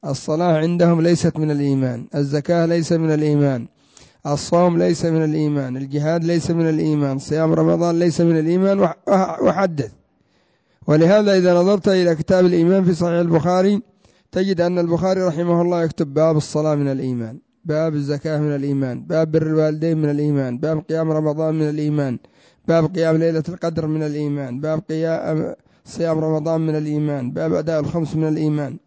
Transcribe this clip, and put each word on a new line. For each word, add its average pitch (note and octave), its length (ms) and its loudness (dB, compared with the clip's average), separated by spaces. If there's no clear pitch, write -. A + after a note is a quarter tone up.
الصلاة D#3+ 540 0
عندهم E3+ 420 2
ليست E3 360 2
من D3+ 140 -2
الإيمان، C3+ 640 -2
الزكاة D3 520 0
ليس E3+ 260 0
من D#3+ 220 2
الإيمان، D3 520 0
الصوم E3+ 520 2
ليس F3 260 0
من D#3+ 200 0
الإيمان، D3 520 -2
الجهاد D3 480 -2
ليس E3+ 260 0
من E3 180 0
الإيمان، D3+ 500 0
صيام D#3+ 340 -2
رمضان E3 460 2
ليس F3 220 2
من E3+ 180 4
الإيمان، F#3 420 2
وح-، E3 160 0
وح-، F#3 340 0
وحدث. D#3+ 500 0
ولهذا F#3+ 520 4
إذا F3+ 160 4
نظرت F#3 340 2
إلى F3+ 260 2
كتاب F3+ 320 4
الإيمان F3+ 380 4
في F3+ 100 4
صحيح E3+ 180 0
البخاري F3 680 2
تجد F#3 280 0
أن F3 180 0
البخاري F3 440 0
رحمه E3+ 400 0
الله F3 200 0
يكتب: D#3 320 -4
"باب D#3 220 4
الصلاة D3+ 380 0
من C#3+ 140 0
الإيمان، B2+ 500 -6
باب D#3 300 -2
الزكاة D3 460 -4
من D3 160 0
الإيمان، C3+ 460 -2
باب D#3+ 300 0
بر D#3 100 2
الوالدين D#3 560 0
من D3+ 120 0
الإيمان، C#3+ 480 0
باب D3+ 300 -2
قيام D#3+ 240 -2
رمضان D#3 420 0
من D#3 140 0
الإيمان، D3 500 -2
باب E3 280 2
قيام D#3+ 200 2
ليلة D#3+ 320 0
القدر E3 380 -4
من D#3 160 -2
الإيمان، C#3+ 580 -4
باب D#3 280 -4
قيام D#3+ 680 -4
صيام E3 340 -4
رمضان D#3+ 420 -2
من D#3+ 160 -2
الإيمان، D3+ 540 -4
باب D#3+ 240 -2
أداء D#3+ 260 -2
الخمس D3+ 360 -4
من D#3 120 0
الإيمان". D3+ 480 -2